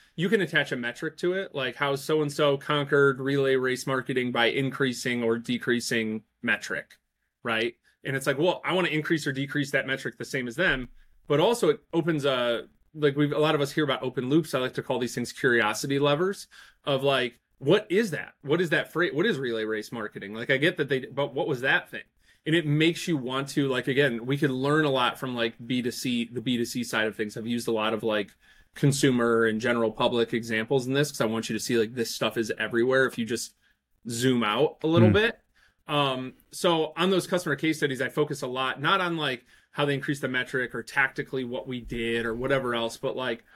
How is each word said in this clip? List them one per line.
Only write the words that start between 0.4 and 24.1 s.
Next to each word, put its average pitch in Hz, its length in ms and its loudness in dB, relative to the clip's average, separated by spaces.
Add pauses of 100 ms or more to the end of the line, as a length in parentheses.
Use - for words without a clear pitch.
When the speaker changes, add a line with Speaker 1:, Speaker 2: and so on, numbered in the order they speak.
Speaker 1:
attach 151 300 0
a 143 40 -2
metric 120 420 -6
to 180 160 -2
it, 190 220 -6
like, 127 200 -4
how 139 200 0
so-and-so 147 640 0
conquered 143 600 2
relay 135 360 2
race 127 320 -2
marketing 127 440 -2
by 120 160 4
increasing 127 760 0
or 113 140 2
decreasing 117 880 -2 (180)
metric, - 540 -2 (480)
right? 117 320 -2 (280)
And 135 120 -4
it's 135 120 -2
like, 135 100 0
well, 165 280 2
I 147 80 0
wanna 175 160 2
increase 151 380 0
or 143 40 0
decrease 139 400 -4
that 135 160 0
metric 131 300 -6
the 117 80 -10
same 127 220 -4
as 117 80 -10
them, 143 340 0 (380)
but 147 120 4
also 202 300 4
it 147 120 0 (120)
opens 160 320 0
a, 123 420 0 (280)
like, 147 200 2
we've, 147 160 2
a 147 80 0
lot 156 160 4
of 143 60 0
us 143 100 0
hear 156 120 0
about 131 200 0
open 127 260 -4
loops. 160 240 2
I - 60 0
like 127 140 -2
to 127 100 -6
call 127 160 -2
these 120 160 -4
things 120 160 -4
curiosity 123 680 2
levers 147 480 0 (360)
of, 139 200 0
like, 131 360 0 (200)
what 175 300 2
is 202 220 2
that? 107 300 -8
What 147 180 0
is 175 120 0
that 151 200 0
fra-, 170 220 -2
what 151 120 0
is 175 120 0
relay 113 280 -4
race 107 260 -6
marketing? 104 420 -10
Like, 113 160 -6
I 135 80 4
get 165 200 2
that 131 120 -2
they, 135 160 0
but 139 280 -4
what 143 140 -2
was 131 140 -2
that 147 280 0
thing? 113 140 -12 (440)
And 156 80 2
it 170 100 0
makes 156 420 2
you 165 100 0
want 131 320 -4
to, 143 180 0
like, 127 200 -2
again, 127 380 2